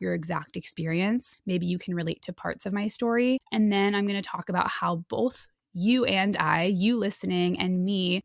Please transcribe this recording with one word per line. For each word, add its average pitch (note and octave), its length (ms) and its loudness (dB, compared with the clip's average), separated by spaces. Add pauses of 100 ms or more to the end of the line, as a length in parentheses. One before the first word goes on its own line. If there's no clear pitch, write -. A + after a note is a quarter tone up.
your F3+ 120 -2
exact D#3+ 440 -6
experience. F3 880 -2
Maybe F3+ 200 0
you F3+ 140 -2
can F3+ 160 -6
relate E3 280 -4
to F#3 100 -10
parts - 320 -8
of G3 80 -2
my G#3 160 -2
story. B3 480 2 (140)
And G#3+ 200 4
then G3+ 220 4
I'm G3+ 140 0
gonna G3+ 140 -2
talk - 280 -8
about F3+ 180 0
how E3+ 300 -2 (120)
both - 380 -2 (260)
you A3+ 320 4
and F#3+ 320 2
I, D#3+ 260 2
you G3+ 340 2
listening F#3 600 0
and F#3 260 0
me F#3+ 380 0